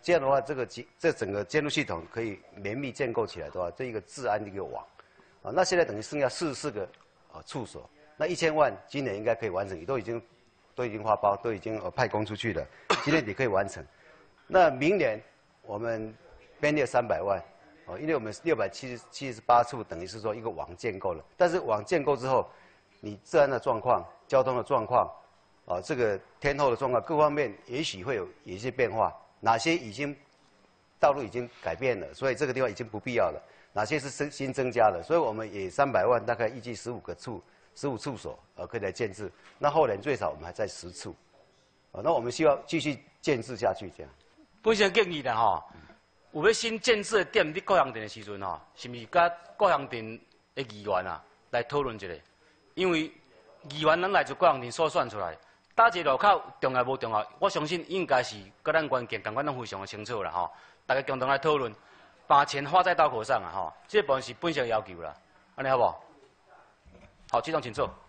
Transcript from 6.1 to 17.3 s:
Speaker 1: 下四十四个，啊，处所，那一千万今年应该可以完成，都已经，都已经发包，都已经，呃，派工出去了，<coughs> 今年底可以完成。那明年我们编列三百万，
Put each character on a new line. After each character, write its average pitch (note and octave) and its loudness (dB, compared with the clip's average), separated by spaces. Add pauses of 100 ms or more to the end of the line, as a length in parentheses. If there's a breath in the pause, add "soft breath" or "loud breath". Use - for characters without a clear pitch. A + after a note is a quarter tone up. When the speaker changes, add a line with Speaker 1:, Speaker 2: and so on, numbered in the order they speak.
Speaker 1:
下 C3+ 2
四 E3 -4
十 C3+ -4
四 D3 -6
个， G2+ -8 (440)
啊， - -18
处 B2+ -8
所， C#2 -18 (260)
那 D3+ 0
一 F3 -2
千 D#3+ 0
万 D3 6 (140)
今 C#3 -4
年 G#2+ -2
应 G#2+ -6
该 A#2 4
可 A2+ -6
以 - 0
完 F#2+ -2
成， F2 -8
都 B2+ -2
已 A2 -6
经， A#2 -6 (540)
都 B2+ -2
已 A#2+ -4
经 G#2+ -8
发 G#2 4
包， G2+ 4
都 A#2 0
已 G2+ -4
经， A2 -6
呃， F#2 -6
派 B2+ 2
工 G#2+ 0
出 G#2+ -6
去 A2 -2
了， D#2 -2 (160 loud breath)
<coughs> - 0
今 D3 2
年 D#3 4
底 G2+ -6
可 - -2
以 B2+ 2
完 G2 2
成。 D#2+ -12 (640 soft breath)
那 F3 6
明 D3 2
年 A#2 0 (420)
我 G#2 -10
们 A2 -4 (460)
编 D3+ 2
列 D3 2
三 B2 2
百 F2+ 0
万， F#2+ 0 (440)